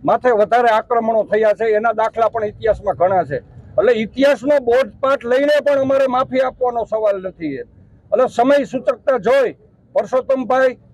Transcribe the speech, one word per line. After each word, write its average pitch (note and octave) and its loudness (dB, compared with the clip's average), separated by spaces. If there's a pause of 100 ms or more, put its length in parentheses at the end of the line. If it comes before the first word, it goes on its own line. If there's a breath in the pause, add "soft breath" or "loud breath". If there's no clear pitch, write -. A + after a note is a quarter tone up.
માથે A3+ 2
વધારે A3+ 2
આક્રમણો A3+ 0
થયા G#3+ 0
છે. G#3+ -2
એના G#3 0
દાખલા A3 -2
પણ A3 -4
ઇતિહાસમાં G#3 -4
ઘણા F3+ 0
છે. C#3 -6
એટલે - -2
ઇતિહાસનો C4 0
બોધપાઠ B3+ -2
લઈને C4+ 0 (120)
પણ C#4+ 2
અમારે C4+ 0
માફી B3+ -2
આપવાનો B3 -4
સવાલ G#3 -2
નથી. E3 -8
એટલે - -4
સમય C4+ 2
સૂચકતા B3+ -2
જોઈ A3 2 (400)
પરસોત્તમભાઈ B3+ 0 (160)